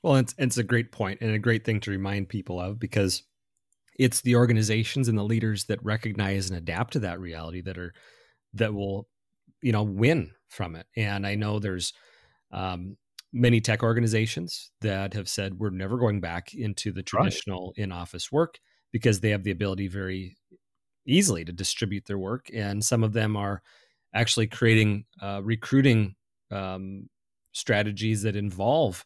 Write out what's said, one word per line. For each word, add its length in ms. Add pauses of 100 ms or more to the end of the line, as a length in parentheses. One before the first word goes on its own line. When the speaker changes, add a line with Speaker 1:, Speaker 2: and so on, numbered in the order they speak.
Speaker 1:
Well, 140
it's, 220
it's 200
a 60
great 300
point 260
and 120
a 80
great 260
thing 160
to 100
remind 380
people 320
of, 180
because 440 (760)
it's 220
the 160
organizations 720
and 80
the 60
leaders 420
that 180
recognize 680
and 80
adapt 360
to 60
that 200
reality 420
that 160
are, 160 (600)
that 200
will, 360 (520)
you 120
know, 100
win 480 (160)
from 300
it. 180
And 320
I 80
know 240
there's, 320 (600)
um, 440 (380)
many 260
tech 240
organizations 960
that 340
have 140
said, 320
"We're 120
never 260
going 240
back 320
into 400
the 60
Speaker 2:
Right. 60
Speaker 1:
traditional 680
in-office 560
work," 280 (320)
because 280
they 120
have 120
the 80
ability 360
very 500 (680)
easily 400
to 60
distribute 540
their 140
work. 340
And 300
some 200
of 100
them 220
are 280 (500)
actually 340
creating, 580 (140)
uh, 240
recruiting, 720 (360)
um, 580 (420)
strategies 680
that 140
involve 720